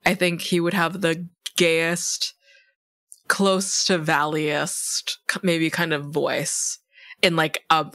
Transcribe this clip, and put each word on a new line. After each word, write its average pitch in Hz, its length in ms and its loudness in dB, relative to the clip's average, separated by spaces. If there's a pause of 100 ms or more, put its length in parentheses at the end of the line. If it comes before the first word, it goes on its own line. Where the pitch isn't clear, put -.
I 180 80 4
think 175 280 0
he 180 200 0
would 170 120 0
have 180 280 0
the 165 260 0 (300)
gayest, 165 800 0 (920)
close 190 580 0
to 190 120 2
valleyest, 151 1300 -2
k-, - 160 -4
maybe 165 260 2
kind 165 240 -2
of 143 120 -2
voice 143 720 -2 (420)
in, 170 140 4
like, 156 340 0
a, 156 260 4